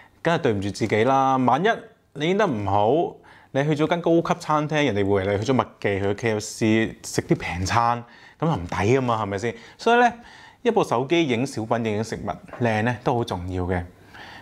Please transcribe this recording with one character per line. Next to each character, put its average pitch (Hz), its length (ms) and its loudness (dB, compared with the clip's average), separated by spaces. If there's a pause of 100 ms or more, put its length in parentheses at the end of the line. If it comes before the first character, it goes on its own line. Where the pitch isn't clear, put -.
(200)
梗 165 140 0
係 165 40 0
對 135 140 2
唔 101 80 0
住 98 100 -4
自 107 160 -2
己 107 180 2
啦。 135 320 4
萬 131 280 2
一 220 40 2 (460)
你 147 160 -2
影 190 60 2
得 214 80 2
唔 110 220 -2
好， 107 500 2 (360)
你 131 100 0
去 147 180 0
咗 156 80 2
間 170 140 0
高 170 180 4
級 165 200 -2
餐 151 280 0
廳， 151 160 0
人 117 120 0
哋 98 120 2
會 98 140 2
以 95 60 -2
為 101 80 2
你 104 80 -2
去 131 80 0
咗 127 40 4
麥 113 80 2 (160)
記、 101 200 0
去 98 60 0
咗 101 100 0
K 117 160 -2
F 107 80 -2
C 110 640 0
食 - 180 -2
啲 - 140 0
平 90 280 -6
餐， 117 380 0 (380)
噉 151 60 -2
就 165 60 0
唔 87 140 -4
抵 98 300 0
吖 135 40 2
嘛， 117 220 0
係 104 40 -2
咪 98 120 -4
先？ 113 160 -4 (240)
所 233 180 2
以 240 40 4
呢， 240 120 4 (500)
一 240 100 2
部 202 100 2
手 127 240 0
機 170 180 2
影 123 220 0
小 110 180 -6
品、 117 220 -2
影 107 160 -2
食 113 140 -6
物 - 480 -6
靚 107 180 2
呢 120 220 0
都 143 100 0
好 120 80 0
重 90 300 -6
要 92 100 -2
嘅。 87 220 -2 (580)